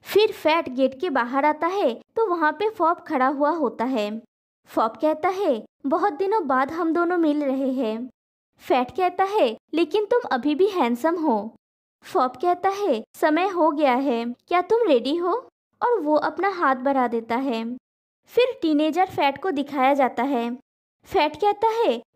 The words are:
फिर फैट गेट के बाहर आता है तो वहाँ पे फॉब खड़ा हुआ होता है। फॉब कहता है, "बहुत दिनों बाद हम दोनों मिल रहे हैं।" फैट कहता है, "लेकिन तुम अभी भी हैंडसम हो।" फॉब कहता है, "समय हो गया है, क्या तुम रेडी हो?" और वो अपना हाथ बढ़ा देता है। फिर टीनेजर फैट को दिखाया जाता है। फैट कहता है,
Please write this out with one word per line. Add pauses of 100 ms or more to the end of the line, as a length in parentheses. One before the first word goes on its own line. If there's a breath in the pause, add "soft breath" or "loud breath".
फिर
फैट
गेट
के
बाहर
आता
है (140)
तो
वहाँ
पे
फॉब
खड़ा
हुआ
होता
है। (460)
फॉब (100)
कहता
है, (200)
"बहुत
दिनों
बाद
हम
दोनों
मिल
रहे
हैं।" (480)
फैट
कहता
है, (160)
"लेकिन
तुम (100)
अभी
भी
हैंडसम
हो।" (480)
फॉब
कहता
है, (120)
"समय
हो
गया
है, (220)
क्या
तुम
रेडी
हो?" (360)
और
वो
अपना
हाथ
बढ़ा
देता
है। (500)
फिर
टीनेजर
फैट
को
दिखाया
जाता
है। (500)
फैट
कहता
है, (140)